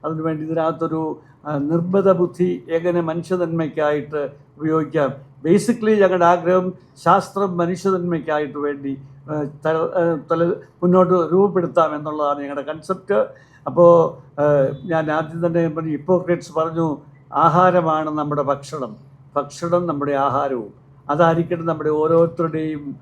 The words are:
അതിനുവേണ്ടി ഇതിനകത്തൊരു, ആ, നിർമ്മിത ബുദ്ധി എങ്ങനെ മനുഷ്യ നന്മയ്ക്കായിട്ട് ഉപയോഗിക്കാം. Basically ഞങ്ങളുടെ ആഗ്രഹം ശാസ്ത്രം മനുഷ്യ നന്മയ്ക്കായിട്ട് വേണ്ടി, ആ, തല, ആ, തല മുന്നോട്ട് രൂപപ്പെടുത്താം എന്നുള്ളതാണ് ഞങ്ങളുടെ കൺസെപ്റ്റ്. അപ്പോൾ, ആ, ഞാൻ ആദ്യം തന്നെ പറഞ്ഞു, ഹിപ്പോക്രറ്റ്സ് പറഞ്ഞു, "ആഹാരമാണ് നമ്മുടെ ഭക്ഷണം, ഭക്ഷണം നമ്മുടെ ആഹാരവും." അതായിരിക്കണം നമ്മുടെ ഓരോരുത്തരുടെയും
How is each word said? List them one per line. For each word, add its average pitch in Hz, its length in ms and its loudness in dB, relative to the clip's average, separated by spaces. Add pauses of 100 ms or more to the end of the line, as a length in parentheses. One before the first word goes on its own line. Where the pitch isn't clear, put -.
അതിനുവേണ്ടി 156 400 -4
ഇതിനകത്തൊരു, 160 720 -4 (280)
ആ, 151 120 -4
നിർമ്മിത 175 540 2
ബുദ്ധി 175 580 0
എങ്ങനെ 170 300 0
മനുഷ്യ 165 360 -4
നന്മയ്ക്കായിട്ട് 151 920 -2 (280)
ഉപയോഗിക്കാം. 156 720 -2 (160)
Basically 214 560 2
ഞങ്ങളുടെ 185 240 4
ആഗ്രഹം 180 480 2 (320)
ശാസ്ത്രം 190 520 2
മനുഷ്യ 175 340 -2
നന്മയ്ക്കായിട്ട് 156 680 -2
വേണ്ടി, 139 400 -6 (320)
ആ, 151 120 -4 (240)
തല, 160 100 0
ആ, 165 420 0 (120)
തല 165 160 2 (360)
മുന്നോട്ട് 180 320 6 (180)
രൂപപ്പെടുത്താം 170 640 2
എന്നുള്ളതാണ് 147 460 -4
ഞങ്ങളുടെ 143 220 -8
കൺസെപ്റ്റ്. 175 640 -4 (400)
അപ്പോൾ, 170 520 6 (220)
ആ, 143 40 2 (400)
ഞാൻ 160 260 -2
ആദ്യം 160 360 -4
തന്നെ 165 220 0
പറഞ്ഞു, 160 220 -6
ഹിപ്പോക്രറ്റ്സ് 147 600 -2
പറഞ്ഞു, 160 460 -2 (340)
"ആഹാരമാണ് 160 800 4
നമ്മുടെ 147 320 -2
ഭക്ഷണം, 135 540 -6 (400)
ഭക്ഷണം 170 500 -4
നമ്മുടെ 143 260 -4
ആഹാരവും." 135 600 -2 (380)
അതായിരിക്കണം 165 560 0
നമ്മുടെ 156 240 -2
ഓരോരുത്തരുടെയും 156 1120 -2